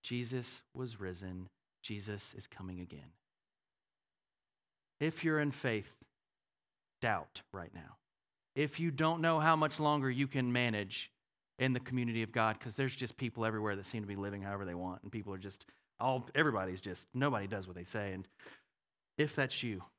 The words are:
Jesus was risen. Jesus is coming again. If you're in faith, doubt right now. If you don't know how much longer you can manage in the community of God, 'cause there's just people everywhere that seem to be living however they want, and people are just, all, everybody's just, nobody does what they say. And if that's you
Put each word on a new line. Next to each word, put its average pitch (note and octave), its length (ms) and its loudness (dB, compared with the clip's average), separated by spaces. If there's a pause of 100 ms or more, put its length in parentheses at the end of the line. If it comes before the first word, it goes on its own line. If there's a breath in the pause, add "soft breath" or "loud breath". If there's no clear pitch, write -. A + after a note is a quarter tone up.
Jesus B2 580 -4 (140)
was A#2 260 -6
risen. F#2 480 -6 (340)
Jesus G#2 520 -6
is - 120 -12
coming F#2 340 -10
again. E2 320 -12 (1900)
If D#3+ 240 0
you're D#3 160 4
in C#3+ 120 2
faith, A2 440 -2 (1040)
doubt G#2 420 0 (100)
right F2+ 220 -8
now. E2+ 220 -16 (580)
If D3 260 0
you E3+ 100 2
don't D#3+ 300 4
know D#3+ 200 6
how D#3 160 8
much D#3 240 2
longer D3 300 6
you C3 180 2
can B2+ 240 2
manage A2 580 0 (480)
in C3 140 4
the B2 80 2
community A#2+ 420 0
of A2+ 100 -4
God, A2 280 4
'cause A2+ 160 -8
there's C3 200 0
just - 200 -6
people A#2 280 -2
everywhere G#2+ 320 2
that G2 80 -6
seem A2 180 -4
to G2+ 40 -6
be G2 100 -4
living G2+ 260 -2
however G2 220 -4
they F2 100 -4
want, F2+ 280 -6
and G2+ 80 -10
people G2+ 240 -6
are F#2 40 -8
just, F#2+ 280 -12 (320 soft breath)
all, C3 360 2
everybody's G2 460 4
just, - 320 -8
nobody B2+ 340 2
does F#2+ 200 -4
what F2+ 100 -12
they E2+ 80 -8
say. G2+ 300 -4
And F#2 120 -6 (920 loud breath)
if D3+ 160 2
that's C3+ 280 0
you G#2+ 220 -2 (140)